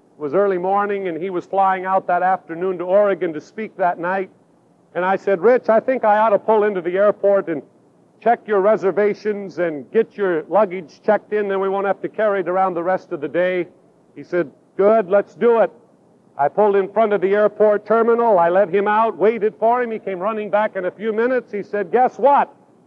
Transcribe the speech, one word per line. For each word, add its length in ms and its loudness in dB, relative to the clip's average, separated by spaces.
It 40 -20
was 120 -6
early 240 2
morning, 500 -2
and 100 -6
he 120 -8
was 160 -6
flying 400 0
out 220 -2
that 160 0
afternoon 560 -2
to 40 -8
Oregon 480 0
to 80 -10
speak 380 -12
that 220 -2
night. 300 -4
And 100 -2
I 100 0
said, 240 -2
"Rich, 300 2
I 100 4
think 240 -2
I 140 4
ought 140 2
to 80 4
pull 260 0
into 160 -2
the 160 -4
airport 500 2
and 140 -6
check 300 -2
your 100 2
reservations 1000 -2
and 320 -6
get 260 -2
your 320 -2
luggage 540 -2
checked 280 -2
in, 160 -2
then 140 -2
we 80 -2
won't 180 -2
have 140 -4
to 80 -6
carry 320 -2
it 80 -6
around 240 0
the 100 -4
rest 300 -4
of 80 -8
the 80 -6
day." 400 -2
He 80 -18
said, 280 -4
"Good, 340 2
let's 260 0
do 240 2
it." 120 2
I 120 0
pulled 260 2
in 140 0
front 240 0
of 80 0
the 120 0
airport 520 2
terminal. 520 2
I 120 4
let 180 2
him 220 0
out, 260 0
waited 400 0
for 260 0
him. 100 -6
He 80 -8
came 200 -8
running 300 -6
back 260 -2
in 80 -6
a 80 -4
few 220 -6
minutes. 360 -2
He 140 -8
said, 280 -6
"Guess 280 2
what? 340 2